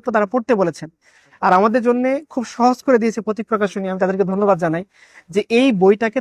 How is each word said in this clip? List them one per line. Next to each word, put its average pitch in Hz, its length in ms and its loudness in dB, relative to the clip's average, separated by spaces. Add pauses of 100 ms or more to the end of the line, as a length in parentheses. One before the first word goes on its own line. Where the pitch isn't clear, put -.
তো 254 60 -6
তারা 214 160 0
পড়তে 247 280 -4
বলেছেন। 170 340 -2 (520)
আর - 120 2
আমাদের 214 300 2
জন্য 247 220 0 (280)
খুব 240 120 -4
সহজ 247 420 0
করে 254 160 4
দিয়েছে 226 180 -2
প্রতীক 214 320 -6
প্রকাশনী, 202 360 -2
আমি 190 160 -6
তাদেরকে 190 200 0
ধন্যবাদ 190 400 2
জানাই 170 200 -4 (500)
যে 196 140 0
এই 240 240 4
বইটাকে 208 480 2